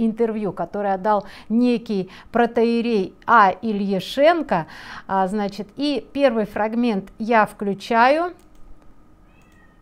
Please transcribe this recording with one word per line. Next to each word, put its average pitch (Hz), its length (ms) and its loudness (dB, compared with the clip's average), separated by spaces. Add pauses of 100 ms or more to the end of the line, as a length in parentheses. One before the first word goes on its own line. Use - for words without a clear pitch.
интервью, 220 500 -2
которое 196 440 -4
дал 202 300 0 (220)
некий 226 600 0 (220)
протоиерей 233 800 0 (140)
А 214 340 6
Ильяшенко. 208 1040 0 (420)
А, 190 200 0
значит, 202 480 -6
и 285 380 -4
первый 240 320 0
фрагмент 220 720 -4
я 220 260 2
включаю. 240 880 0 (1500)